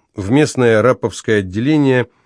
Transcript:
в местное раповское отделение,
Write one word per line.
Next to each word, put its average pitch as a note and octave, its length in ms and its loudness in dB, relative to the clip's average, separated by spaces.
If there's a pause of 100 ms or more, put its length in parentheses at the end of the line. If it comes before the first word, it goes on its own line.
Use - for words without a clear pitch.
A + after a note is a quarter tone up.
(140)
в G2 160 -8
местное B2 520 2
раповское A#2 580 -2
отделение, B2+ 680 0 (180)